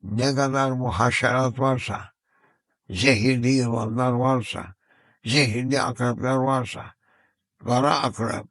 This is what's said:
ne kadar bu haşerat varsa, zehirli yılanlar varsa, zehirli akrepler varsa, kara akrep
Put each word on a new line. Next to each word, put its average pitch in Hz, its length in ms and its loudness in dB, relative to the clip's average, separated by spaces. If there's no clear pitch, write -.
ne 120 320 -2
kadar 135 440 0
bu 127 120 -2
haşerat 123 680 2
varsa, 127 520 -2
zehirli 120 600 2
yılanlar 120 640 0
varsa, 120 640 -2
zehirli 127 560 0
akrepler 123 540 -2
varsa, 131 600 -2
kara 131 340 2
akrep 113 520 -4